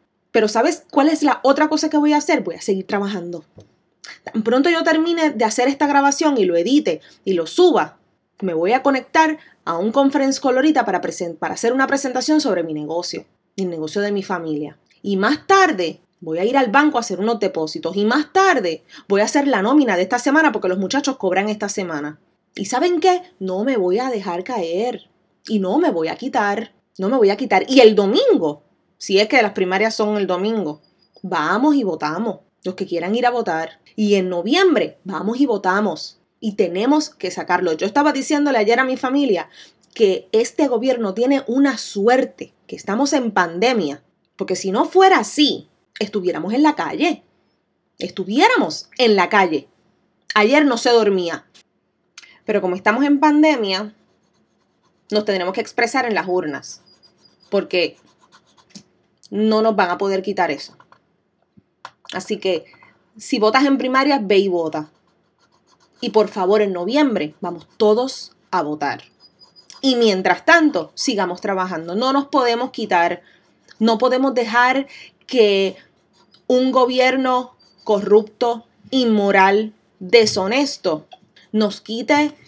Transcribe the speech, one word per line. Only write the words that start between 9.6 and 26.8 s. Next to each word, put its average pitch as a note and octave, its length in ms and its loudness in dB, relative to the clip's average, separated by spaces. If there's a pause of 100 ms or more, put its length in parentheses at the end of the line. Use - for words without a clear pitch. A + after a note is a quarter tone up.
a E3 140 -6
un G#3 140 -2
conference C#4 500 0
call B3+ 160 0
ahorita D4 260 2
para F#3 180 -2
presen-, E3+ 360 -8
para - 160 -6
hacer A#3 180 -2
una C4+ 160 0
presentación C4+ 540 -2
sobre F#3 220 0
mi D#3+ 100 -6
negocio, D#3 520 -8 (300)
el F#3+ 140 -4
negocio D#3+ 320 -6
de G3+ 100 -2
mi G3 120 -4
familia. D#3+ 540 -8 (240)
Y G3+ 160 -4
más A3+ 300 -2
tarde C#4 540 2 (180)
voy D#3+ 200 -6
a F#3+ 60 -2
ir C4 120 0
al B3 140 0
banco D4 260 2
a A#3 40 -2
hacer F#3 180 -8
unos A3 200 -2
depósitos. E3+ 560 -4
Y G3+ 100 0
más C#4 280 0
tarde C4+ 500 0 (240)
voy G3 140 2
a G#3 40 2
hacer C#4+ 220 0
la A3+ 140 0
nómina A#3+ 340 2
de F3 60 2
esta A#3 180 -2
semana D4 320 2
porque G3 160 -4
los F#3 120 0
muchachos C4 380 -2
cobran F#3+ 320 0
esta G#3 200 -6
semana. D#3 500 -8 (360)
¿Y G3 100 -8
saben E4+ 340 0
qué? F4+ 220 2 (180)
No F#3+ 240 -4
me C4 140 0
voy F#3 220 0
a C4 100 -4
dejar F#3+ 340 -6
caer. F#3+ 680 -6 (380)
Y G#3+ 120 0
no F#3+ 180 0
me E4 140 2
voy E3 160 -2
a D#3+ 80 -6
quitar. G#3+ 580 -4 (240)